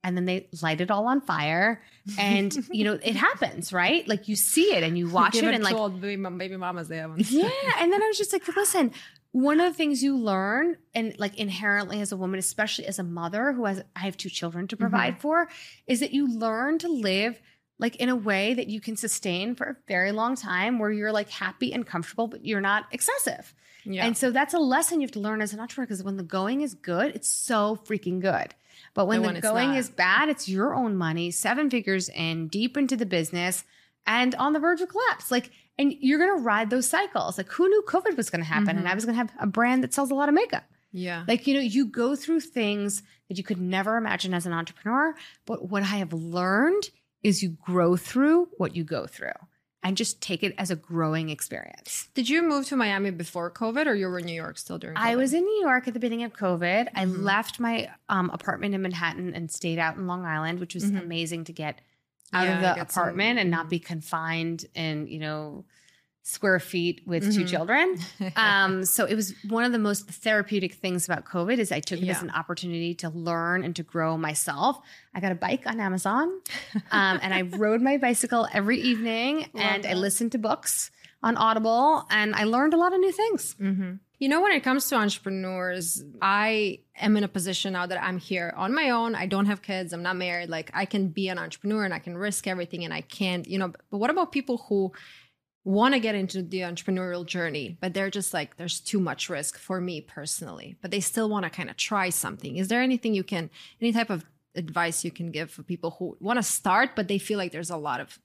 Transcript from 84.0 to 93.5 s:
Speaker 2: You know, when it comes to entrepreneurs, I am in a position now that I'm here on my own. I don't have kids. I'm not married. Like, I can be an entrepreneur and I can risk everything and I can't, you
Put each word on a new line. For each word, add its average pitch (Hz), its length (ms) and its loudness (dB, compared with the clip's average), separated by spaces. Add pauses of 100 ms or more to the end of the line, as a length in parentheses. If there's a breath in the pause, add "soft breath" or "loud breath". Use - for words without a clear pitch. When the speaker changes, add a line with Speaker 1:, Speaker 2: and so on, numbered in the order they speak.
Speaker 2:
You 269 100 0
know, 311 120 4
when 403 100 6
it 285 120 2
comes 262 260 2
to 277 60 0
entrepreneurs, 185 1080 -2 (180)
I 208 580 2 (200)
am 214 180 4
in 208 60 2
a 196 40 -2
position 190 460 -2
now 180 120 -2
that 180 180 -4
I'm 185 140 -2
here 175 400 -4
on 196 160 -2
my 294 160 2
own. 233 260 2
I 190 120 -4
don't 196 180 2
have 202 160 0
kids. 185 320 -6
I'm 170 100 -8
not 185 140 0
married. 175 320 -4
Like, 160 240 -6
I 196 120 0
can 190 240 0
be 185 200 -2
an 180 80 -4
entrepreneur 202 480 -2
and 185 80 -2
I 160 60 -6
can 175 180 -10
risk 196 300 -4
everything 175 360 -4
and 165 100 -6
I 160 80 -6
can't, 180 460 -4
you 190 120 -4